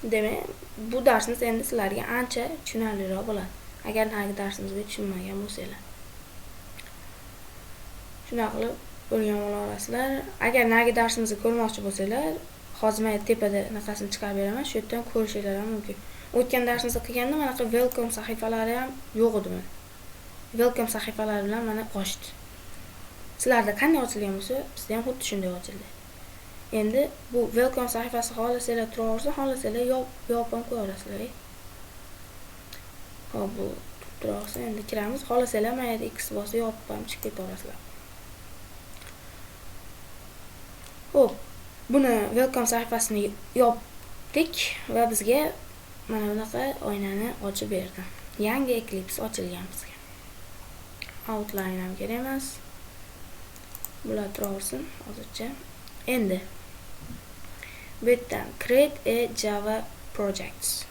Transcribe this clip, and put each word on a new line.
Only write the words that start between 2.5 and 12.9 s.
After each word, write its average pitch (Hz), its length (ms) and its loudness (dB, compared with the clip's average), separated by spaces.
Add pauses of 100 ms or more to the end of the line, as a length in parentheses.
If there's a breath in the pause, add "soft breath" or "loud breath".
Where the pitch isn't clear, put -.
tushunarliroq 202 640 0
bo'ladi. 190 240 -2 (360)
Agar 220 180 4 (100)
nagi 202 240 0
darsimizga 196 480 -2
tushunmagan 95 540 -4
bo'lsanglar. - 400 -8 (2500)
Shunaqa 226 280 0
qilib 233 180 0 (400)
o'rganib 208 340 4
ola 208 180 0
olasizlar. 233 440 -2 (380)
Agar 240 160 8 (100)
nagi 233 260 8
darsimizni 226 440 4
ko'rmoqchi 226 420 4
bo'lsanglar, 208 420 0 (520)
hozir 214 260 4